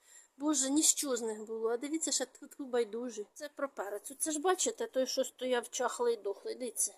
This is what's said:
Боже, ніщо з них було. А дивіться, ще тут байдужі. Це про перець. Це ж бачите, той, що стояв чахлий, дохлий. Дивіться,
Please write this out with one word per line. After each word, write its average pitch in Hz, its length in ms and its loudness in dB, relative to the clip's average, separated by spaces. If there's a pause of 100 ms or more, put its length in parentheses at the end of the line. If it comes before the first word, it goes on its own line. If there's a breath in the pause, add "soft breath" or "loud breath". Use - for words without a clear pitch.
(380 loud breath)
Боже, 277 320 2
ніщо 285 460 4
з 226 60 -2
них 220 240 -4
було. 220 240 0
А 240 80 2
дивіться, 285 340 -2
ще 262 140 2
тут - 340 -14
байдужі. 233 760 -2
Це 294 220 -12
про 277 140 -2
перець. 202 480 -8
Це - 140 0
ж 302 80 0
бачите, 285 480 2
той, 262 200 2
що 269 160 0
стояв 247 460 0
чахлий, 240 480 2
дохлий. 202 380 -6
Дивіться, 240 420 -2